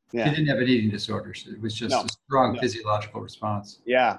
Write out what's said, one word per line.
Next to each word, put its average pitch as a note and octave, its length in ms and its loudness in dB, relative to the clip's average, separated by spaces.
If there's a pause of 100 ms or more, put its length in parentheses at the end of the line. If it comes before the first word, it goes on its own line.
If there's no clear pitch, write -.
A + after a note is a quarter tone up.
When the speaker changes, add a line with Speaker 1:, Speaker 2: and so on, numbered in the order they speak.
(120)
Speaker 1:
Yeah. A#2+ 160 2
Speaker 2:
She D3 80 2
didn't D#3 120 2
have C3 100 2
an B2 100 2
eating A2 220 4
disorder. G2+ 440 -6
So - 160 -16
it G2+ 100 -14
was G#2+ 140 -6
just A2+ 160 -4
Speaker 1:
No. - 120 2
Speaker 2:
a A#2+ 60 -4
strong B2+ 440 0
Speaker 1:
No. A#2+ 80 -4
Speaker 2:
physiological G#2+ 600 -2
response. G#2 640 -8
Speaker 1:
Yeah, A#2+ 340 4